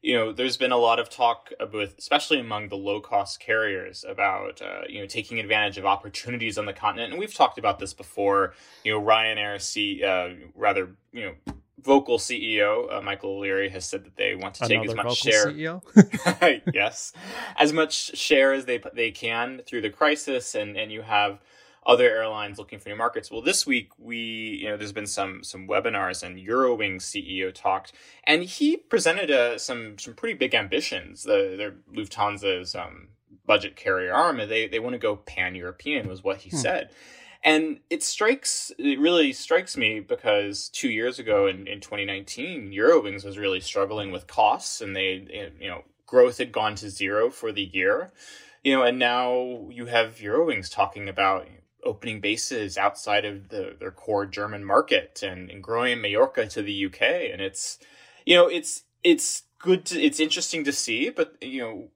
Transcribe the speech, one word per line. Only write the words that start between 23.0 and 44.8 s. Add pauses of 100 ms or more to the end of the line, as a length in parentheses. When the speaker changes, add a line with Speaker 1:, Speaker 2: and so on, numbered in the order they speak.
Speaker 1:
Well,
this
week,
we, (440)
you
know,
there's
been
some,
some
webinars,
and
Eurowings
C
E
O
talked, (320)
and
he
presented,
uh,
some,
some
pretty
big
ambitions.
The,
their (200)
Lufthansa's,
um, (380)
budget
carrier
arm,
and
they,
they
wanna
go
pan-European,
was
what
he
Speaker 2:
Hmm.
Speaker 1:
said. (520)
And (100)
it
strikes,
it
really
strikes
me
because
two
years
ago
in,
in
twenty
nineteen,
Eurowings
was
really
struggling
with
costs,